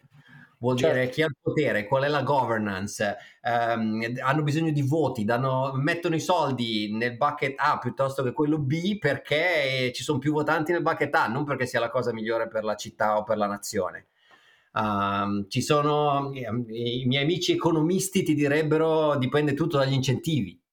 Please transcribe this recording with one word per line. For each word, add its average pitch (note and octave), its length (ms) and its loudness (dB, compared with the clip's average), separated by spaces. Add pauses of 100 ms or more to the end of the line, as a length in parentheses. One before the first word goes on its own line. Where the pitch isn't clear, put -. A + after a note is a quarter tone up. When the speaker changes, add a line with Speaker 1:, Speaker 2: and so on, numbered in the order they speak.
(600)
Speaker 1:
Vuol B2 160 0
Speaker 2:
Certo. C#3 220 4
Speaker 1:
dire B2+ 140 2
chi D3+ 100 -2
ha D#3 60 2
il D3+ 120 -8
potere, A#2 460 0
qual C3+ 160 2
è C#3+ 60 2
la D3 160 0
governance, G#2+ 920 0 (280)
ehm, A#2 760 0
hanno C3+ 220 0
bisogno D3+ 300 0
di D3 100 0
voti, C3+ 420 0
danno, C3 520 0
mettono E3 400 0
i D#3 40 0
soldi A#2+ 760 0
nel A#2 220 -2
bucket C#3+ 440 0
A C#3+ 180 2
piuttosto C3+ 460 -2
che B2 80 -2
quello D3+ 260 0
B E3 400 -2
perché D3 960 0
ci - 80 -8
sono C#3+ 160 0
più D3 160 0
votanti D3+ 380 0
nel E3+ 100 2
bucket D#3 320 0
A, C#3 140 4
non C3 180 -2
perché B2+ 220 -2
sia A#2+ 120 0
la A#2 120 0
cosa B2 200 0
migliore A2+ 360 -2
per A2 160 -4
la G#2+ 120 -2
città G#2+ 440 0
o G#2 40 0
per G#2+ 140 0
la G#2 80 2
nazione. F#2 640 -4 (640)
Ehm, G2+ 760 0
ci B2 140 -2
sono, D3 720 2
ehm, A#2+ 360 -6
i A#2+ 360 -4
miei C#3 180 2
amici E3+ 280 0
economisti E3+ 720 2
ti D#3 100 2
direbbero: D3+ 840 2
"Dipende C3+ 360 2
tutto D#3+ 240 0
dagli C3+ 160 2
incentivi". B2+ 640 0 (140)